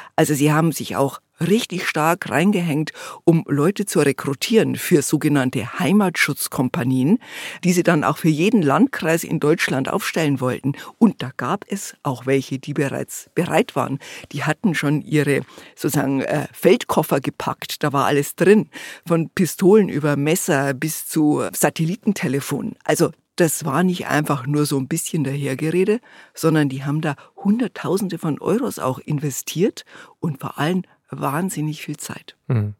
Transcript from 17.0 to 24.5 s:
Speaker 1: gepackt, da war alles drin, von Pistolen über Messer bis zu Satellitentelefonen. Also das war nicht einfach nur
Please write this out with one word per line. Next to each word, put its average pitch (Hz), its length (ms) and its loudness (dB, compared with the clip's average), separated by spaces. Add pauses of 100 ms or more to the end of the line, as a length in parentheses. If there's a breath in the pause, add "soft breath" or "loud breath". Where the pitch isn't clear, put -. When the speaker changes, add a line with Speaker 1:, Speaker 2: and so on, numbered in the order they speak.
Speaker 1:
gepackt, - 600 -6
da 151 100 -2
war 135 140 2
alles 143 300 0
drin, 185 340 6 (380 loud breath)
von 165 240 0
Pistolen 190 580 4
über 143 280 0
Messer 143 580 0
bis 156 320 -6
zu 151 340 2 (120)
Satellitentelefonen. 151 1300 -2
Also 151 260 2 (260)
das 160 300 0
war 147 160 -2
nicht 185 240 0
einfach 143 400 -2
nur 147 220 0